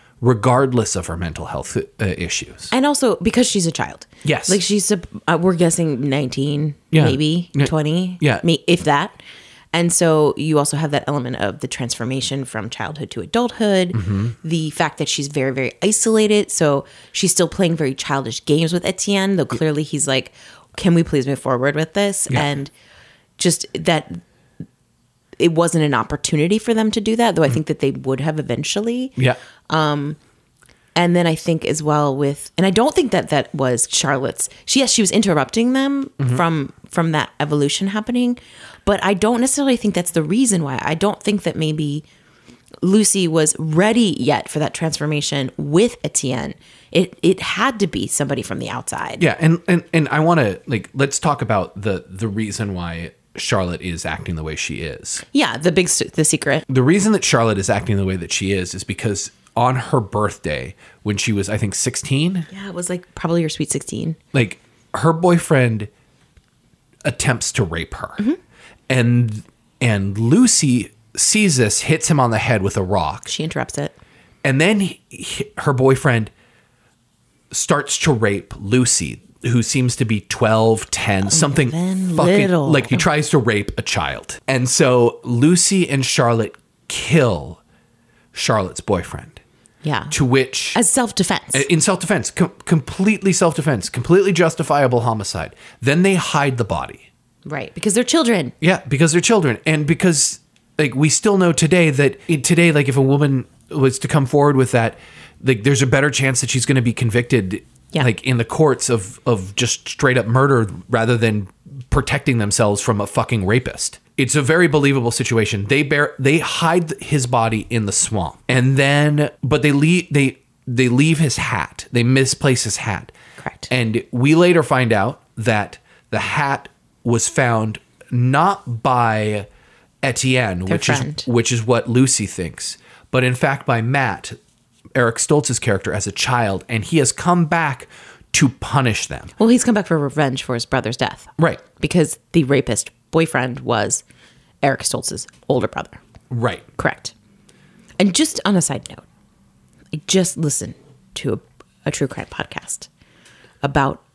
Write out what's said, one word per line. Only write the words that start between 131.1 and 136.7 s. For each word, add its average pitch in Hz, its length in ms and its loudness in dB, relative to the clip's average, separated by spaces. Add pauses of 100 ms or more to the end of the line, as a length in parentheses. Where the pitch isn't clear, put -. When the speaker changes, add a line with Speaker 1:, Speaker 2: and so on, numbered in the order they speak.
Speaker 1:
which 117 280 0
is 113 100 -2
what 117 240 0
Lucy 123 380 2
thinks, - 520 -10 (340)
but 127 120 2
in 127 120 0
fact 135 300 -2
by 117 160 0
Matt, 123 520 -2 (640)
Eric 120 200 2
Stoltz's 147 440 0
character, - 340 -2
as 98 140 -4
a 98 40 -8
child, 107 560 -2
and 113 160 -4